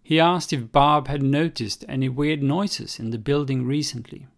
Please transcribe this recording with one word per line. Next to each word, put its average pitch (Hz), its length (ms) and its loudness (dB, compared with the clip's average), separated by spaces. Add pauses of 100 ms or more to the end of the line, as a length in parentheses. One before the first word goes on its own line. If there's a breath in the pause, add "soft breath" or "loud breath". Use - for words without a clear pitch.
he 156 200 2
asked 170 320 2
if 123 200 -6
Barb 143 360 4
had 143 140 -2
noticed 139 640 0
any 131 200 -2
weird 147 340 -2
noises 165 580 -2
in 113 100 -6
the 113 80 -4
building 135 480 0
recently. 135 600 -4 (120)